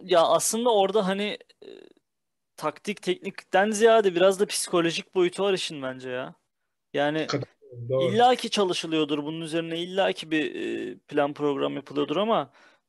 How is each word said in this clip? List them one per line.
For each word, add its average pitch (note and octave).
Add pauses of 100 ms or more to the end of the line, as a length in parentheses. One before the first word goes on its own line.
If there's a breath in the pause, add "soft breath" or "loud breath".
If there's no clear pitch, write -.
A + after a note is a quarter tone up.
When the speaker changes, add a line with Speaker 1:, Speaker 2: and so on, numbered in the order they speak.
Speaker 1:
ya F3
aslında A3
orada G3
hani, G3 (260)
e, - (880)
taktik, -
teknikten F#3+
ziyade A3
biraz F#3+
da G#3
psikolojik E3+
boyutu F3+
var G3+
işin D#3+
bence C3
ya. C3 (600)
Yani D3
Speaker 2:
Katılıyorum, B2
doğru. F3
Speaker 1:
illa A#3+
ki A#3+
çalışılıyordur D#3+
bunun D#3+
üzerine, E3
illa F#3
ki D#3+
bir, D#3
e, G#2+
plan D3
program C#3+
yapılıyordur C#3+
ama F#3+ (380 soft breath)